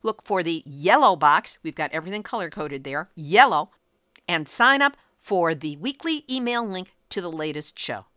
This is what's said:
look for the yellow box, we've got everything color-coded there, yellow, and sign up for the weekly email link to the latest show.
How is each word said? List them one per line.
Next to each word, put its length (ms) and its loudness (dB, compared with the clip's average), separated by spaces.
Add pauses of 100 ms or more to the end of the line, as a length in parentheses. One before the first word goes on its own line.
look 220 -6
for 200 -2
the 220 -4
yellow 500 4
box, 460 2
we've 140 -10
got 160 -6
everything 320 -8
color-coded 640 -8
there, 300 -8
yellow, 560 4 (580)
and 180 -2
sign 340 4
up 140 2 (240)
for 340 0
the 220 -6
weekly 540 -6
email 360 -2
link 280 -10 (160)
to 100 -6
the 120 -6
latest 460 -8
show. 280 -8 (120)